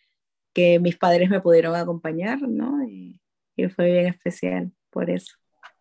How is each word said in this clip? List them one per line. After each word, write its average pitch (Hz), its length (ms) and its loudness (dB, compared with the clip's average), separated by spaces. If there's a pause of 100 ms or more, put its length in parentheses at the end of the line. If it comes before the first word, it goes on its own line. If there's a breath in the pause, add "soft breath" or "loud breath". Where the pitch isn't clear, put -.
(540)
que 175 260 4
mis 175 180 -2
padres 175 320 4
me 196 100 0
pudieron 165 360 4
acompañar, 170 680 -6
¿no? 269 420 -4
Y, 190 380 -14 (340)
y 185 140 -2
fue 175 220 0
bien 175 160 2
especial 180 640 -6 (180)
por - 200 -6
eso. 180 260 -8 (460)